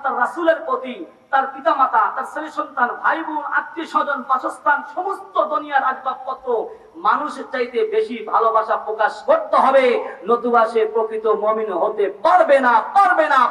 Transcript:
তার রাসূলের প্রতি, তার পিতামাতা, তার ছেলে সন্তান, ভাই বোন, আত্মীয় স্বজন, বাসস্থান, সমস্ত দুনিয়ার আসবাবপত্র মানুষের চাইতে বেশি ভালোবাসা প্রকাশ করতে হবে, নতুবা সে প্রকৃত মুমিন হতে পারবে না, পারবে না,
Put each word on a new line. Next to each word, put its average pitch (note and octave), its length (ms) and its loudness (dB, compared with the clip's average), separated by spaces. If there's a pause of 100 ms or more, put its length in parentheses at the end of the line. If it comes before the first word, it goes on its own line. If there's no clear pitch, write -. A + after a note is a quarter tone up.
তার B3+ 140 -2
রাসূলের D#4+ 380 0 (100)
প্রতি, B3 400 -6 (240)
তার C4+ 180 0
পিতামাতা, D4 680 0
তার B3+ 80 -6 (100)
ছেলে D4+ 160 -8
সন্তান, C#4+ 380 -2
ভাই D#4 360 -2
বোন, D#4 140 -6
আত্মীয় D4 500 -4
স্বজন, C#4+ 400 -2
বাসস্থান, C#4 540 0 (140)
সমস্ত F#4 480 -4
দুনিয়ার D4 400 -2
আসবাবপত্র C4 840 -4 (260)
মানুষের B3 560 -2
চাইতে A#3+ 400 -2
বেশি A3 340 -2
ভালোবাসা A3 520 2
প্রকাশ - 460 -2
করতে D#4 320 2
হবে, B3+ 480 4 (220)
নতুবা A#3 420 2
সে A3+ 180 0
প্রকৃত A3 420 -2
মুমিন G#3+ 460 0
হতে G3 400 -2 (100)
পারবে D#4+ 360 6
না, A#3 240 4 (100)
পারবে F4+ 360 4
না, C4+ 220 4